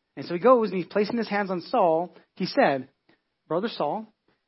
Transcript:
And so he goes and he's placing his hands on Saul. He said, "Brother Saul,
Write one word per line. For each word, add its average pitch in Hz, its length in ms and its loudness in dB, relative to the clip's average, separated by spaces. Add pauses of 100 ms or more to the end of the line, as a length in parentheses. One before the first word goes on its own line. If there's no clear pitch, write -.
(160)
And 143 120 -12
so 170 80 -6
he 175 40 -4
goes 220 300 4
and 185 80 -4
he's 170 80 -4
placing 208 320 -2
his 226 100 -4
hands 202 220 -4
on 180 120 -4
Saul. 175 540 0 (200)
He 180 100 -4
said, 147 420 2 (600)
"Brother 185 200 -2
Saul, 180 460 -6 (340)